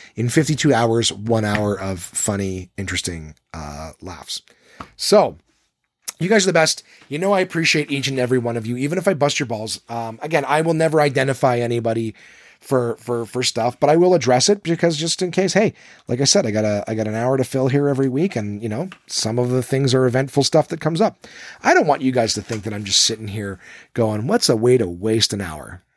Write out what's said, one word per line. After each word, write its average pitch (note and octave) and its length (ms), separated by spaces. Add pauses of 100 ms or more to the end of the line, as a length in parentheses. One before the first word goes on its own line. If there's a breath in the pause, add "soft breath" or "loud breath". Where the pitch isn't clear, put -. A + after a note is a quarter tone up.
(160 loud breath)
in B2 120
fifty-two D3 460
hours, A#2 380
one G#2+ 340
hour G#2 320
of F#2+ 220
funny, F#2+ 760
interesting, F2 580 (200)
uh, D#2 380 (100)
laughs. E2+ 400 (540 loud breath)
So, D3+ 420 (840)
you E3+ 80
guys G#3 160
are - 20
the F#3 60
best. D#3+ 300 (260 soft breath)
You D3 100
know G3 140
I F#3+ 80
appreciate E3 500
each C#3 160
and C3+ 120
every B2 200
one A#2 180
of A2+ 100
you, A#2+ 100
even C#3+ 220
if F3 100
I F#3+ 60
bust C#3+ 260
your C3+ 60
balls. A2 420
Um, A#2 340
again, D3+ 240
I D3 140
will E3 140
never D#3 260
identify C3 580
anybody A#2 560 (460 loud breath)
for, A#2+ 360
for, A#2 280
for B2+ 180
stuff, A#2+ 380
but C#3+ 80
I D#3 80
will F3+ 160
address B2+ 380
it G3+ 120
because E3 360
just E3 240
in F3+ 80
case, F#3 240
hey, F#3+ 180 (360 loud breath)
like B2 120
I C#3 40
said, G3 200
I A2 60
got G#2+ 160
a, G#2 200
I A2 80
got A2 140
an G#2+ 60
hour B2+ 240
to B2+ 60
fill C3+ 240
here C#3+ 200
every C3+ 200
week, D3+ 280
and, G#2 260
you A2+ 60
know, D3+ 220 (160)
some A2+ 320
of B2 100
the B2+ 140
things C3+ 320
are C3 120
eventful C3 380
stuff D3+ 240
that E3 120
comes D#3+ 200
up. - 260 (360 loud breath)
I C#4 100
don't E4 140
want C3+ 160
you C3 100
guys A#2 220
to G#2 80
think G#2+ 220
that G#2+ 100
I'm G#2 100
just G2+ 180
sitting A2 260
here G2 300 (360 loud breath)
going, A2 320
"What's G#3+ 240
a A#2+ 60
way B2 200
to A2+ 100
waste G2 460
an G2+ 80
hour?" D2+ 420 (140)